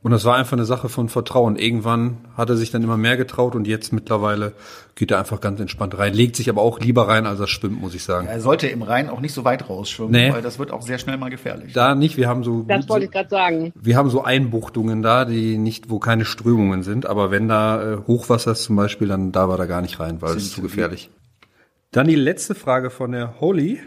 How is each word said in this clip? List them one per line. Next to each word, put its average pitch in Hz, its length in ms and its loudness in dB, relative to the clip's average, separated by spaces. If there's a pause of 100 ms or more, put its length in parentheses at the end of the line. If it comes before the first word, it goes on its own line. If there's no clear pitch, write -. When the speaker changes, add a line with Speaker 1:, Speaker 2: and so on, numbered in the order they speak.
Speaker 1:
Und 117 80 0
das 110 140 4
war 120 100 6
einfach 131 200 2
eine 120 100 0
Sache 120 240 -2
von 117 200 -4
Vertrauen. 117 460 2
Irgendwann 117 640 0 (200)
hat 117 140 0
er 120 60 4
sich 113 160 -2
dann 117 100 0
immer 113 140 2
mehr 113 200 4
getraut 123 380 0
und 107 140 -2
jetzt 107 240 -4
mittlerweile 104 640 -2 (420)
geht - 160 0
er 95 80 2
einfach 101 200 -6
ganz 101 200 -4
entspannt 95 360 -6
rein. 101 160 0
Legt 117 220 2
sich 123 160 -2
aber 104 100 0
auch 117 200 2
lieber 117 260 4
rein, 110 180 4
als 101 140 -4
er 101 80 -2
schwimmt, 101 340 -4
muss 90 140 -10
ich 90 80 -12
sagen. 90 240 -2
Speaker 2:
Er 113 140 -8
sollte 139 260 2
im 117 160 -4
Rhein 123 260 0
auch 127 120 -8
nicht 147 120 -6
so 127 120 -8
weit 127 260 0
rausschwimmen, 101 400 -8
Speaker 1:
Nee. 120 220 6
Speaker 2:
weil 117 100 -4
das 120 160 -8
wird 139 140 -8
auch - 100 -10
sehr 123 160 -8
schnell 135 180 -6
mal 131 140 -8
gefährlich. 127 420 -12
Speaker 1:
Da 127 220 4
nicht, 147 220 2
wir 123 120 2
haben 123 140 -2
so 113 220 -2
Speaker 3:
Das 123 160 0
Speaker 1:
gut 135 80 -8
Speaker 3:
wollte 202 180 2
Speaker 1:
so, 196 40 -12
Speaker 3:
ich - 20 -20
grad 190 180 -4
sagen. 170 500 0
Speaker 1:
wir 113 160 4
haben 135 140 6
so 127 140 0
Einbuchtungen 113 760 0
da, 117 220 4
die 113 320 0
nicht, 110 320 -2
wo 110 120 -2
keine 113 240 2
Strömungen 107 580 2
sind. 107 240 -4
Aber 101 240 0
wenn 101 160 2
da, 110 460 2
äh, 107 40 -4 (120)
Hochwasser 117 420 2
ist 110 140 -2
zum 110 100 0
Beispiel, 104 320 0
dann 95 240 0
darf 92 200 2
er 92 60 0
da 90 100 -2
gar 87 160 -4
nicht - 180 -8
rein, 82 200 -6
weil 82 100 -4
es 101 120 -2
Speaker 2:
Sind 98 80 -8
Speaker 1:
zu - 60 -12
Speaker 2:
die 95 60 -8
Speaker 1:
gefährlich. 90 480 -6 (800)
Dann 131 160 2
die 160 100 6
letzte 165 380 0
Frage 127 360 -2
von 123 220 -6
der 120 280 -8
Holly. 180 460 0